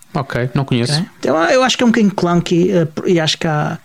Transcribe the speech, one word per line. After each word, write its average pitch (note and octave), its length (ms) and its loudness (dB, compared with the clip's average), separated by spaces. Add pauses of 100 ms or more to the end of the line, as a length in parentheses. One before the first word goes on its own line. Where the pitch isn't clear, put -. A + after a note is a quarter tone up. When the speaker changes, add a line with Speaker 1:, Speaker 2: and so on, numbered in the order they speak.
(140)
Speaker 1:
Ok, C3 400 -4
não C#3 100 0
conheço. B2+ 300 -2
Speaker 2:
Ok? E3+ 120 -2 (120)
Então, D#4+ 320 0
eu B3+ 120 4
acho B3+ 140 0
que - 60 -2
é B3 40 4
um A3+ 40 4
bocadinho G#3+ 240 2
clunky, F3 580 0
eh, E3 160 2 (160)
e F3 160 2
acho D#3 160 -2
que - 100 -4
há, D#3 380 -2